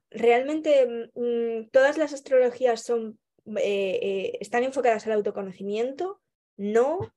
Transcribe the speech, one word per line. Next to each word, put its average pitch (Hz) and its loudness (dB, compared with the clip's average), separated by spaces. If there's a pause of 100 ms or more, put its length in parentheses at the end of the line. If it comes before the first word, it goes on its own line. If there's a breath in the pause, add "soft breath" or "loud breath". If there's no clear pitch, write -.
(100)
realmente, 254 2
mm, 233 -4
todas 277 4
las 302 -2
astrologías 247 2
son, 226 -4 (380)
eh, 196 0
eh, 196 -4
están 240 -2
enfocadas 247 0
al 220 0
autoconocimiento, 208 -4 (360)
¿no? 226 2 (180)